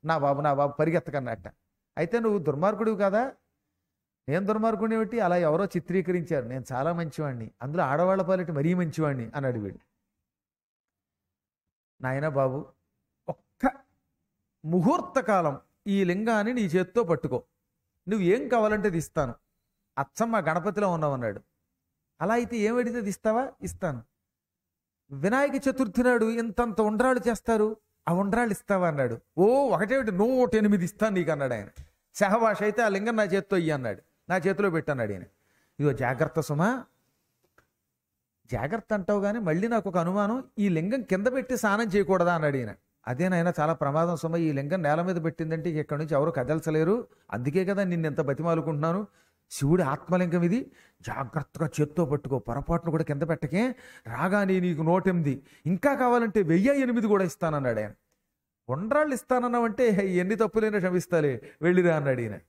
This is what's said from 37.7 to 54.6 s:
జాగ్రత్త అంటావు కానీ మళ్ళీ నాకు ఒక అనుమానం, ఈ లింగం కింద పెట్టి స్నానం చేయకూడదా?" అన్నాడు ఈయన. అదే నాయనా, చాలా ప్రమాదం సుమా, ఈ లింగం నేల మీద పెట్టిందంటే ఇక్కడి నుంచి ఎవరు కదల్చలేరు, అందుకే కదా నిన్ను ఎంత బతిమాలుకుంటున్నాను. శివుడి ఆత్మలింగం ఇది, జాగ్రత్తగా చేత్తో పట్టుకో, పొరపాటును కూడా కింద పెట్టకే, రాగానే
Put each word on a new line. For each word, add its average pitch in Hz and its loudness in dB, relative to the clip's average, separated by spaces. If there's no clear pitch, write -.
జాగ్రత్త 151 -6
అంటావు 208 0
కానీ 202 -2
మళ్ళీ 185 -2
నాకు 226 0
ఒక 180 0
అనుమానం, 202 0
ఈ 202 2
లింగం 190 0
కింద 185 0
పెట్టి 254 -2
స్నానం 214 0
చేయకూడదా?" 185 2
అన్నాడు 151 0
ఈయన. 117 -6
అదే 131 -2
నాయనా, 175 0
చాలా 156 2
ప్రమాదం 156 0
సుమా, 165 -4
ఈ 160 0
లింగం 147 -2
నేల 156 2
మీద 175 -2
పెట్టిందంటే 160 -4
ఇక్కడి 151 -4
నుంచి 156 -4
ఎవరు 151 2
కదల్చలేరు, 156 0
అందుకే 143 0
కదా 196 0
నిన్ను 170 0
ఎంత 143 -2
బతిమాలుకుంటున్నాను. 160 -2
శివుడి 165 2
ఆత్మలింగం 170 0
ఇది, 180 2
జాగ్రత్తగా - -6
చేత్తో 147 0
పట్టుకో, 135 -2
పొరపాటును 165 -4
కూడా 160 0
కింద 143 -4
పెట్టకే, 160 -2
రాగానే 185 0